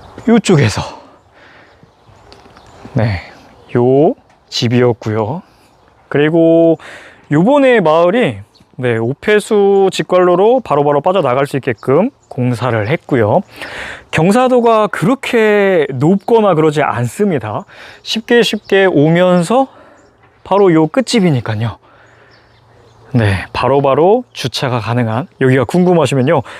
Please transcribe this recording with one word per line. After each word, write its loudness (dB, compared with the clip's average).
요쪽에서, 2
네, -2
요 2
집이었고요. -2
그리고 2
요번에 2
마을이 0
네, -2
오폐수 0
직관로로 2
바로바로 0
빠져나갈 0
수 -8
있게끔 -2
공사를 -4
했고요. 0
경사도가 2
그렇게 0
높거나 2
그러지 0
않습니다. -4
쉽게 0
쉽게 0
오면서 2
바로 2
요 2
끝집이니까요. -2
네, 0
바로바로 0
주차가 -6
가능한, -4
여기가 2
궁금하시면요, 0